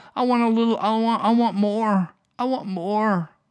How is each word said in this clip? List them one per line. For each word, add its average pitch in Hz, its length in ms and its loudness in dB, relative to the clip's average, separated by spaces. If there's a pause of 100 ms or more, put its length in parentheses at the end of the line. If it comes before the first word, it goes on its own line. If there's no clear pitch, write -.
(160)
I 254 80 -2
want 240 200 2
a 233 40 2
little, 226 300 2
I 220 200 -2
want, 226 260 0
I 208 80 2
want 233 240 2
more. 208 580 0 (260)
I 247 60 -4
want 262 220 -4
more. 190 640 -2 (220)